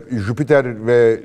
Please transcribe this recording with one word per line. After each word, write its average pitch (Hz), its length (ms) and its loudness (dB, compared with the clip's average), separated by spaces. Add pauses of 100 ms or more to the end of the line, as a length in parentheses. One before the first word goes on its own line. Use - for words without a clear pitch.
(120)
Jüpiter 120 760 -2
ve 117 380 2